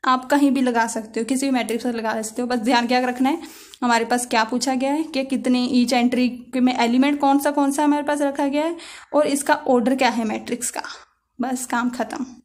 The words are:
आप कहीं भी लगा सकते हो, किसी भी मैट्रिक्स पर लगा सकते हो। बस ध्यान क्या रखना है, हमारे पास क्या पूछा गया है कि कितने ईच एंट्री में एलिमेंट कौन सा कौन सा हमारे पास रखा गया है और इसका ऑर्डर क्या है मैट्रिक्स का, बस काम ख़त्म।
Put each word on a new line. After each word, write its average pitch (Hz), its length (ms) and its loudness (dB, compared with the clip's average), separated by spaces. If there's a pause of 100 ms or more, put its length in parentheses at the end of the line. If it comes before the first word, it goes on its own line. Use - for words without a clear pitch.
आप 254 260 2
कहीं 285 200 6
भी 269 100 2
लगा 233 260 2
सकते 226 340 -6
हो, 226 60 -2
किसी 262 200 0
भी 269 60 0
मैट्रिक्स 233 320 -2
पर 247 100 0
लगा 220 280 -4
सकते 220 200 -6
हो। 247 60 -4
बस 247 120 0
ध्यान 240 260 2
क्या 247 140 2
रखना 254 280 0
है, 330 140 -2 (400)
हमारे 233 220 2
पास 247 220 -2
क्या 226 180 2
पूछा 247 300 -2
गया 269 180 0
है 311 120 -2
कि 269 200 -4
कितने 247 400 0 (100)
ईच 240 180 4
एंट्री 247 640 0
में 254 180 4
एलिमेंट 254 460 2
कौन 277 180 4
सा 294 120 2
कौन 285 220 0
सा 302 120 0
हमारे 294 180 2
पास 294 180 -2
रखा 285 260 0
गया 294 180 0
है 339 120 -4 (380)
और 294 120 4
इसका 277 280 0
ऑर्डर 254 420 2
क्या 262 120 2
है 226 160 -2
मैट्रिक्स 226 460 -6
का, - 120 -8 (560)
बस 254 280 -4
काम 240 240 0
ख़त्म। 240 360 -6 (180)